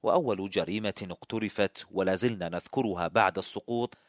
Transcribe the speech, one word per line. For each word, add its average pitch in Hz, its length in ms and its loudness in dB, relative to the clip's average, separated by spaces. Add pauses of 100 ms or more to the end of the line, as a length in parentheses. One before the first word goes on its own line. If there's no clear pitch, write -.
وأول 101 480 2
جريمة 101 600 -2
اقترفت 104 800 -2
ولا 92 260 2
زلنا 98 320 0
نذكرها 87 600 -2
بعد 95 300 4
السقوط 117 560 -4 (140)